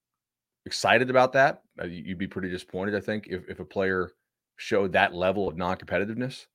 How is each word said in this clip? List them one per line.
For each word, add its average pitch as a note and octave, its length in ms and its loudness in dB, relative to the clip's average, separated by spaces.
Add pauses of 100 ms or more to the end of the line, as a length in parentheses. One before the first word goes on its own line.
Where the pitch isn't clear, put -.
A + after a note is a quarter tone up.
(640)
excited A#2 440 2
about B2+ 220 6
that. C#3 300 4 (180)
Uh, F2 60 -6
you, F2 200 -10
you'd F#2 120 -8
be F#2+ 80 -4
pretty F#2 240 -6
disappointed, F#2+ 440 -6
I G2 60 0
think, G#2+ 280 -6
if, F#2 200 -8
if - 120 -12
a F2+ 40 -10
player F#2 480 -2 (440)
showed G2+ 360 0
that F#2+ 220 4
level F#2 340 0
of D#2 80 -6
non-competitiveness G#2+ 1000 -4